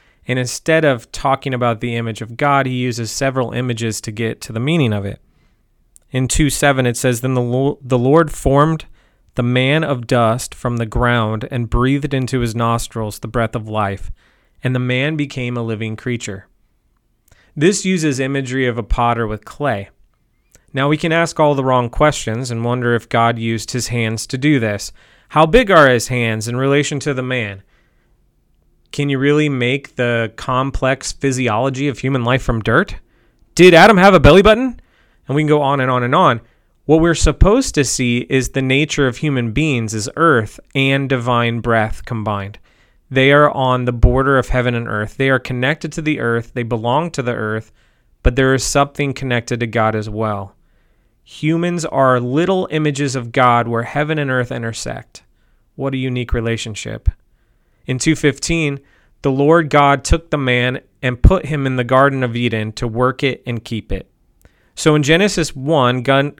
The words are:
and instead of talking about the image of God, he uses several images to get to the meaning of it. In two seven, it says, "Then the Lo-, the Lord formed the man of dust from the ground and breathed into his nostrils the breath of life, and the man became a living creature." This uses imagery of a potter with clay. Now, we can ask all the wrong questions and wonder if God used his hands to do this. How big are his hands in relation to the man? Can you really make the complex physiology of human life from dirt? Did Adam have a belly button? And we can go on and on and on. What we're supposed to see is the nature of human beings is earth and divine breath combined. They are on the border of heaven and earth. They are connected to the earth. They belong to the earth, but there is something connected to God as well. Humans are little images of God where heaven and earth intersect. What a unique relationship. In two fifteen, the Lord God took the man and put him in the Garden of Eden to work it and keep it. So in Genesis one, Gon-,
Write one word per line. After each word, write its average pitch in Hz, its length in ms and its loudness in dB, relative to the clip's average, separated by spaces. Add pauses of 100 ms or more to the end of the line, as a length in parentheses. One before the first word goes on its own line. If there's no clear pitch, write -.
(260)
and 127 120 -2
instead 156 440 -2
of 135 300 0
talking 135 400 -2
about 120 300 -2
the 120 120 -4
image 117 280 -6
of 117 160 -12
God, 139 260 2
he 131 80 -4
uses 123 380 -4
several 131 420 -2
images 120 480 -4
to - 100 -10
get 113 300 -6
to - 140 -14
the 110 40 -6
meaning 135 360 0
of 101 100 -4
it. 98 160 -10 (920)
In 127 180 -2
two 151 200 2
seven, 135 380 2
it 120 100 -2
says, 123 240 0
"Then 127 140 -2
the 123 80 0
Lo-, 131 400 -2
the 127 160 0
Lord 147 340 4
formed 147 540 2 (480)
the 127 80 -2
man 131 420 0
of 123 220 -4
dust 120 480 0
from 120 240 -4
the 117 80 -4
ground 117 640 0
and 120 180 -4
breathed 135 460 0
into 131 260 -2
his 113 140 -2
nostrils 117 640 -4
the - 100 -12
breath 110 260 -2
of 110 140 -8
life, 104 420 -4 (540)
and 127 100 -2
the 127 40 -2
man 127 380 -2
became 127 420 -6
a 120 40 -4
living 110 340 -6
creature." 113 500 -8 (1080)
This 180 300 2
uses 160 340 0
imagery 135 480 -2
of 117 120 -2
a 120 40 -6
potter 117 440 0
with 107 180 -8
clay. 113 460 -6 (840)
Now, 135 160 0
we 151 80 2
can 160 160 -2
ask 165 260 0
all 147 160 4
the 135 80 -2
wrong 127 280 0
questions 127 600 -2
and 113 140 -6
wonder 120 300 0
if - 160 -4
God 117 280 2
used 113 340 -6
his 123 160 -6
hands 113 400 -4
to 131 100 -6
do 143 200 2
this. 107 340 -4 (360)
How 156 180 4
big 202 240 4
are 156 180 8
his 123 200 2
hands 113 380 -2
in 120 100 -6
relation 139 440 0
to 143 140 -4
the 127 80 -4
man? 113 400 -6 (1300)
Can 143 180 -4
you 139 100 -2
really 147 300 2
make 131 480 -2
the 117 400 0
complex 131 760 -2
physiology 127 760 -2
of 127 120 -6
human 135 220 -2
life 123 200 0
from 117 180 -2
dirt? 123 360 0 (580)
Did 180 180 8
Adam 190 240 8
have 190 160 8
a 180 80 6
belly 151 220 8
button? 233 360 2 (480)
And 139 80 -4
we 147 60 2
can 151 80 0
go 147 140 2
on 139 180 0
and 131 100 0
on 127 120 0
and 123 120 -2
on. 147 280 2 (420)
What 156 160 4
we're 170 140 4
supposed 196 600 4
to 143 80 2
see 123 440 -2
is 127 220 0
the 139 100 -4
nature 139 460 0
of 123 100 -2
human 127 360 -2
beings 120 420 -2
is 107 220 -6
earth 135 440 0 (140)
and 135 340 0
divine 120 520 0
breath 110 440 -2
combined. 104 540 -6 (520)
They 131 220 4
are 147 180 6
on 127 360 0
the 123 60 0
border 127 440 4
of 127 140 0
heaven 123 240 0
and 117 120 -6
earth. 107 300 -6
They 135 140 0
are 131 80 2
connected 135 540 -4
to 170 100 -8
the 151 180 -2
earth. 117 320 -2
They 123 100 -6
belong 120 500 -2
to 139 100 -4
the 120 120 -4
earth, 110 380 -6 (500)
but 123 140 0
there 131 160 4
is 135 120 0
something 143 500 -2
connected 120 460 -4
to 120 60 -2
God 110 300 0
as 107 140 -6
well. 104 460 -6 (680)
Humans 165 600 -4
are 131 340 2
little 170 540 0
images 147 420 -2
of 120 160 -8
God 120 380 4
where 117 160 -4
heaven 151 340 -4
and 143 100 -4
earth 127 220 -2
intersect. 117 720 -10 (540)
What 135 180 -4
a - 20 -4
unique 127 380 -4
relationship. 113 720 -4 (800)
In 131 120 -2
two 156 180 0
fifteen, 147 640 -2 (420)
the 139 80 0
Lord 147 400 2
God 143 320 4
took - 280 0
the 156 60 -2
man 127 440 -2 (200)
and 123 220 -2
put - 240 6
him 143 180 -4
in 131 120 -2
the 123 80 0
Garden 131 400 2
of 120 100 -4
Eden 113 380 -2
to 127 160 -6
work 123 340 -2
it 131 240 -2
and 120 180 -6
keep - 280 -8
it. - 180 -6 (640)
So 151 220 2
in 151 80 2
Genesis 170 500 0
one, 131 480 0
Gon-, 139 380 2